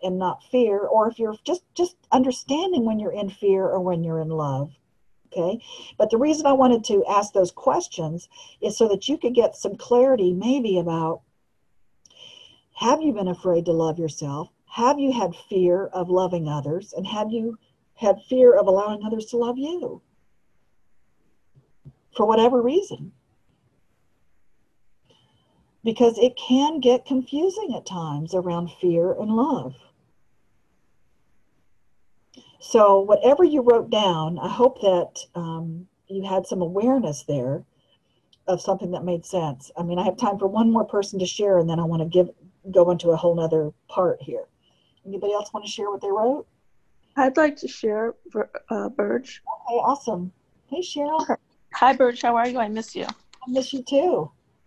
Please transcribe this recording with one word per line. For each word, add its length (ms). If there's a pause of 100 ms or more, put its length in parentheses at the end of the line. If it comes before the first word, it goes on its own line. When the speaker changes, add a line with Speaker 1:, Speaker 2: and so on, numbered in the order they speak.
Speaker 1:
and 160
not 320
fear, 300
or 280
if 120
you're 240
just, 180 (140)
just 180 (160)
understanding 760
when 140
you're 140
in 180
fear 340
or 140
when 240
you're 180
in 80
love. 440 (560)
Okay. 340 (340)
But 140
the 80
reason 280
I 60
wanted 340
to 200
ask 260
those 200
questions 760 (320)
is 160
so 120
that 200
you 80
could 180
get 220
some 200
clarity 560
maybe 460
about, 440 (1500)
have 260
you 120
been 160
afraid 380
to 60
love 280
yourself? 500 (160)
Have 320
you 140
had 220 (140)
fear 380
of 240
loving 380
others? 440
And 140
have 240
you 260 (380)
had 340
fear 260
of 120
allowing 380
others 220
to 100
love 200
you? 460 (2250)
For 100
whatever 340
reason. 520 (2750)
Because 340
it 180
can 440
get 260
confusing 720
at 100
times 480
around 360 (100)
fear 320
and 180
love. 440 (2750)
So 400
whatever 440
you 180
wrote 280
down, 480
I 100
hope 340
that, 420 (100)
um, 520 (200)
you 180
had 220
some 160
awareness 600
there 400 (840)
of 140
something 320
that 120
made 200
sense. 520
I 60
mean, 160
I 60
have 120
time 220
for 80
one 240
more 140
person 340
to 80
share, 320
and 100
then 120
I 40
wanna 220
give, 240 (400)
go 200
into 200
a 60
whole 180
nother 380 (160)
part 340
here. 220 (600)
Anybody 260
else 200
wanna 140
share 240
what 100
they 100
wrote? 360 (720)
Speaker 2:
I'd 200
like 200
to 120
share, 460 (160)
Vir-, 200 (200)
uh, 200
Burge. 520 (260)
Speaker 1:
Okay, 80
awesome. 560 (360)
Hey, 120
Cheryl. 560 (380)
Speaker 2:
Hi, 200
Burge. 280
How 140
are 120
you? 100
I 100
miss 260
you. 100
Speaker 1:
I 460
miss 220
you 100
too. 480 (360)